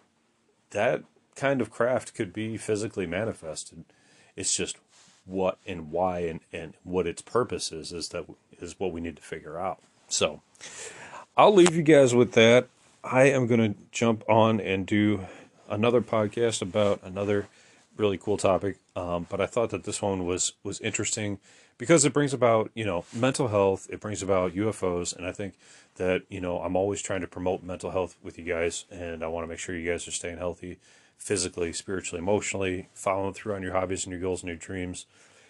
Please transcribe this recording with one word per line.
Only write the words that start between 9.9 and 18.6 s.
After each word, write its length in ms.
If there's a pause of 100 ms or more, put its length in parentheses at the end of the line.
So 320 (960)
I'll 180
leave 220
you 60
guys 320
with 200
that. 340 (360)
I 200
am 240
gonna 260 (180)
jump 380
on 300
and 260
do 360 (460)
another 340
podcast 600
about 420
another 440 (480)
really 240
cool 180
topic. 400 (180)